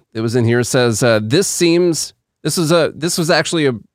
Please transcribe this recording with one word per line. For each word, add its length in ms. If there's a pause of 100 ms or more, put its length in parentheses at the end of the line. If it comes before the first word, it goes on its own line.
(140)
that 80
was 160
in 80
here 180
says, 400
uh, 180
"This 280
seems," 640 (280)
this 160
is 140
a, 240
this 220
was 120
actually 360
a 80 (220)